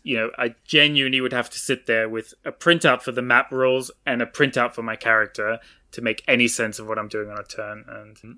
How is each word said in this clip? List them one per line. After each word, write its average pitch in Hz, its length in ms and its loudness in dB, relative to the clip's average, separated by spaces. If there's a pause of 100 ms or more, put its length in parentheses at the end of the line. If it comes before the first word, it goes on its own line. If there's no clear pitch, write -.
you 131 140 -4
know, 113 200 -2
I 120 160 -4 (120)
genuinely 143 560 2
would 127 120 -2
have 123 160 -2
to - 80 -14
sit - 300 -4
there 113 200 2
with 110 280 -8 (100)
a 156 60 -8
printout 160 500 4
for 135 100 -6
the 123 120 -2
map 123 280 4
rules 131 380 2 (160)
and 123 160 -2
a 120 60 -4
printout 131 480 0
for 117 80 -8
my 110 120 -6
character 110 600 0 (360)
to - 100 -12
make 110 240 -4
any 120 200 4
sense 113 300 -2
of 110 100 -12
what 110 120 -4
I'm 107 80 -6
doing 104 240 -8
on 104 80 -10
a 101 40 -10
turn. 107 440 -12
And 110 500 -20